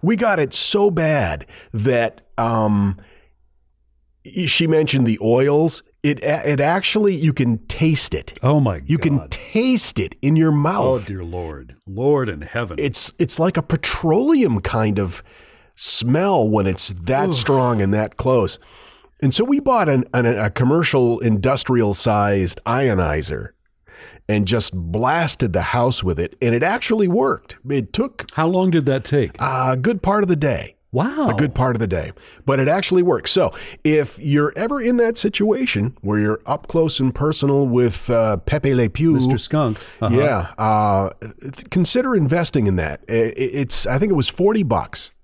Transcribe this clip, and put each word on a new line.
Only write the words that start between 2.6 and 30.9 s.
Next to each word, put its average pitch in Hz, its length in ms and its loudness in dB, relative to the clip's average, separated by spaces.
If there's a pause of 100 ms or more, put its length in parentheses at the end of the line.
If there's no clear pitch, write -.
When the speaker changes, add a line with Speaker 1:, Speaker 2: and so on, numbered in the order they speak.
Speaker 1:
she 165 420 -2
mentioned 151 380 2
the 113 160 2
oils. 143 640 2 (200)
It, 147 200 -2
it 147 380 0
actually, 190 540 2
you 151 180 2
can 120 240 0 (100)
taste - 460 0
it. - 280 -8
Speaker 2:
Oh 143 200 2
my 95 240 0
Speaker 1:
You 147 120 0
can 139 200 0
Speaker 2:
God. - 140 -6
Speaker 1:
taste - 680 -2
it 87 220 -4
in 151 160 2
your 160 140 4
mouth. 151 340 0
Speaker 2:
Oh, 131 140 0
dear 95 260 -10
Lord. 80 500 -10 (100)
Lord 127 440 -2
in 78 140 -8
heaven. 113 360 -8
Speaker 1:
It's, - 400 -4
it's - 200 -2
like 170 180 0
a 165 40 -2
petroleum 180 1000 0
kind 107 380 0
of 92 220 -4 (540)
smell 147 720 0
when 107 200 2
it's 95 220 -2 (120)
that 135 280 0
Speaker 2:
Oof. 160 60 0
Speaker 1:
strong 123 460 0
and 98 120 2
that 107 220 -2
close. 127 440 0 (640)
And 135 120 2
so 214 100 2
we 277 160 2
bought 240 300 2
an, 131 240 2
an, 123 120 2
a 107 240 2
commercial 127 720 2
industrial-sized 104 1500 0
ionizer 92 840 -2 (800)
and 104 160 2
just 113 300 -2
blasted 104 800 -2
the 90 80 0
house 123 420 0
with 92 160 -2
it. 87 220 -4
And 117 120 2
it 120 80 0
actually 214 460 0
worked. 175 480 -2 (140)
It 135 240 -2
took - 400 -6
Speaker 2:
How 160 140 -2
long 185 240 0
did 160 160 2
that 135 180 -2
take? 143 340 0
Speaker 1:
a 131 400 0
good 190 220 0
part 208 220 2
of 190 40 0
the 180 80 4
day. 139 400 -4 (160)